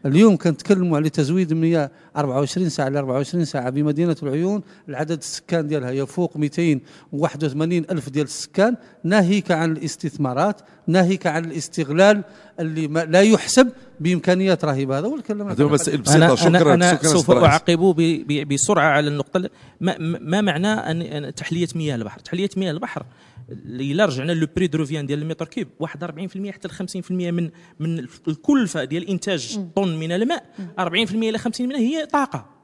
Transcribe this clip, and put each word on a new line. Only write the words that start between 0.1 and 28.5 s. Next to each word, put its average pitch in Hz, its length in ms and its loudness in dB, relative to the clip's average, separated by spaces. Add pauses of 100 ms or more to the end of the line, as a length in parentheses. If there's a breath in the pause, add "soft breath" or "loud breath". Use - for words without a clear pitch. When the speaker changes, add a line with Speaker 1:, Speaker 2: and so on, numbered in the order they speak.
Speaker 1:
كنتكلموا 175 600 0
على 156 120 0
تزويد 156 420 0
المياه 160 400 0 (260 soft breath)
أربعة 139 220 0
وعشرين 165 300 -2
ساعة 135 200 -4
ل 139 80 -4
أربعة 131 160 -4
وعشرين 147 320 -2
ساعة 127 240 -4
بمدينة 147 540 0
العيون، 170 380 -2 (280 soft breath)
العدد 151 280 -6
السكان 160 500 -4
ديالها 135 240 -4
يفوق 139 460 -4
ميتين 151 440 0 (320 soft breath)
وواحد 151 300 -4
وثمانين 156 480 -2
ألف 151 180 -4
ديال 139 160 -2
السكان، - 500 0 (280 soft breath)
ناهيك 190 480 2
عن 160 200 2
الاستثمارات 151 920 -2 (260 soft breath)
ناهيك 180 400 2
عن 165 180 0
الاستغلال 165 760 2 (360 loud breath)
اللي 160 280 -4
ما، 160 180 -2
لا 170 160 6
يحسب 233 500 6 (280 loud breath)
بإمكانيات 180 640 2
رهيبة. 135 340 -2
هذا 185 80 -4
هو 294 80 -4
الكلام. 208 320 -6
Speaker 2:
هذا 147 160 0
هو 147 60 4
مسائل 147 380 0
Speaker 3:
أنا، 156 260 8
Speaker 2:
بسيطة. 170 140 2
Speaker 3:
أنا، 175 120 6
Speaker 2:
شكرًا، 151 140 6
Speaker 3:
أنا 175 220 4
Speaker 2:
شكرًا 156 140 0
Speaker 3:
سوف 156 100 6
Speaker 2:
أستاذ 123 160 6
رئيس. 139 100 6
Speaker 3:
أعقب 160 340 4
ب-، 165 480 2
ب-، 147 260 -2
بسرعة 156 360 2
على 147 180 4
النقطة 147 300 -4
ال-، 185 120 -2 (320 soft breath)
ما، 175 160 -2
ما، 165 240 -6
ما 185 200 0
معنى 180 260 0
أن، 170 340 -2
أن 147 340 -10
تحلية 165 400 -4
مياه 151 200 -4
البحر؟ 113 240 -8
تحلية 190 380 -6
مياه 185 140 -2
البحر - 340 -8 (600 soft breath)
إلا 139 400 -2
رجعنا 139 260 -2
لو 160 240 0
بري 180 120 2
دو 156 100 -2
روفيان 147 280 -4
ديال 147 160 -4
المتر 160 240 -6
كيب، 175 220 -8 (120)
واحد 156 240 -8
أربعين 170 240 -10
في - 80 -14
المية 196 160 -8
حتى - 160 -14
لخمسين 185 340 -10
في - 100 -10
المية 180 200 -4
من، 170 180 -2 (300 soft breath)
من 165 200 -4 (280)
الكلفة 170 560 0